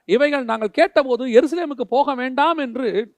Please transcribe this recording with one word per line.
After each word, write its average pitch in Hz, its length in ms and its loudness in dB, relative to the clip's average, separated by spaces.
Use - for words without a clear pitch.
"இவைகள் 277 380 2
நாங்கள் 220 280 -4
கேட்டபோது 269 540 2
எருசலேமுக்கு 269 640 0
போக 269 260 0
வேண்டாம் 262 420 0
என்று 240 600 -4